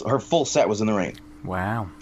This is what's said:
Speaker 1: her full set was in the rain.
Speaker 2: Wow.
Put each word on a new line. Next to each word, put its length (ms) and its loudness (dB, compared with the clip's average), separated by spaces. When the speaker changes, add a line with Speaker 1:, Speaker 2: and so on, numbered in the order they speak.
Speaker 1:
her 100 4
full 260 2
set 240 4
was 120 0
in 80 2
the 60 2
rain. 200 0
Speaker 2:
Wow. 440 -4